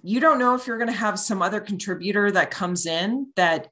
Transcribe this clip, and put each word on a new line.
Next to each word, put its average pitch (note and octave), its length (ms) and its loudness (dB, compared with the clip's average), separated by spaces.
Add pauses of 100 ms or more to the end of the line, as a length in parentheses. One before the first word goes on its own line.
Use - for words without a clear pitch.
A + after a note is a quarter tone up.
you G#3+ 180 -2
don't D#4 180 4
know B3 160 2
if B3+ 120 -4
you're A#3 120 -6
gonna A#3 140 -2
have G3+ 260 -2
some G3 220 0
other G3 200 0
contributor G3+ 720 -2
that F#3 200 2
comes F3+ 340 -2
in G3+ 520 -2
that E3 360 2